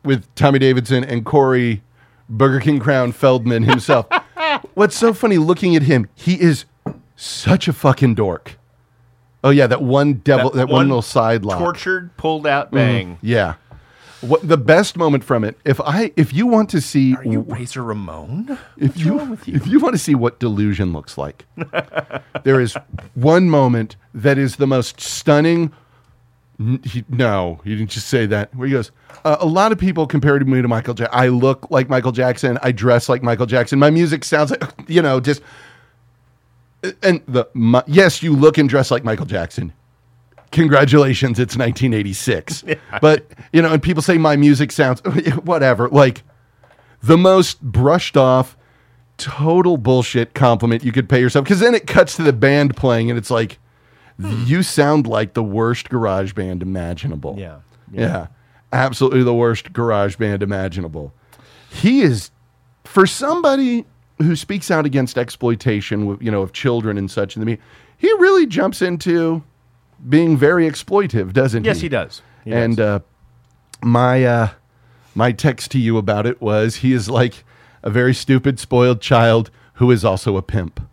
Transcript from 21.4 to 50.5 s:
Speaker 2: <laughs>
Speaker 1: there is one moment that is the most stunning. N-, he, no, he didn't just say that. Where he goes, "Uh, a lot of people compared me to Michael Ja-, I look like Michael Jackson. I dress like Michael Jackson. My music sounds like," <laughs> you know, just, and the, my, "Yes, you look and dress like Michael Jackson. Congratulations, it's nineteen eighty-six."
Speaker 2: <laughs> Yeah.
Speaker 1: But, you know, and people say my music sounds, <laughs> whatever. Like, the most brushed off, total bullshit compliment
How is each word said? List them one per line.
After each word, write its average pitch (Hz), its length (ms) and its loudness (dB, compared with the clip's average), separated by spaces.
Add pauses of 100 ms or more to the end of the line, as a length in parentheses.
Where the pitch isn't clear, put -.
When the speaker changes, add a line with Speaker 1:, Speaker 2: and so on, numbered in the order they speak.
Speaker 2:
<laughs> - 500 -10
Speaker 1:
there 135 160 4
is 117 160 -2 (380)
one 165 360 4
moment 123 460 2 (180)
that 135 240 0
is 135 180 -2
the 139 120 0
most 127 320 -2
stunning. 160 720 0 (880)
N-, 123 240 -2
he, 120 240 -8
no, 101 560 -2
he 104 100 -6
didn't 107 160 -6
just - 160 -12
say 117 200 0
that. 104 280 -2
Where 127 140 -6
he 135 60 0
goes, 120 180 -4 (320)
"Uh, 151 160 2
a 180 60 0
lot 190 260 2
of 208 60 -2
people 165 280 -2
compared 139 420 2
me 127 140 2
to 123 60 0
Michael 113 280 -4
Ja-, 117 140 -4
I 127 160 2
look 127 460 0
like 131 160 0
Michael 127 240 -2
Jackson. 127 500 -2
I 127 80 0
dress 117 380 2
like 127 160 -2
Michael 117 220 0
Jackson. 123 340 0
My 147 100 6
music 160 340 0
sounds 151 280 0
like," - 100 -6 (160)
<laughs> - 80 -20
you 165 160 2
know, 135 160 0
just, 139 240 -2 (1600)
and 180 240 2
the, 123 280 -2
my, 120 340 2
"Yes, 175 340 4
you 160 140 2
look 147 200 6
and 143 120 2
dress 131 240 0
like 120 100 -2
Michael 110 240 -4
Jackson. 85 460 -8 (800)
Congratulations, 139 880 4
it's 120 180 -2
nineteen 120 380 -2
eighty-six." 101 720 -4
Speaker 2:
<laughs> 156 40 -4 (200)
Yeah. 104 80 -8
Speaker 1:
But, 151 260 4 (280)
you 165 80 6
know, 160 100 2
and 147 100 0
people 156 200 -2
say 175 160 2
my 151 180 2
music 147 340 4
sounds, 131 300 0
<laughs> 160 440 -2
whatever. 131 440 0
Like, 135 340 4 (800)
the 151 140 4
most 185 460 4
brushed 139 560 0
off, 127 360 2 (640)
total 170 600 0
bullshit 123 560 0
compliment 117 500 2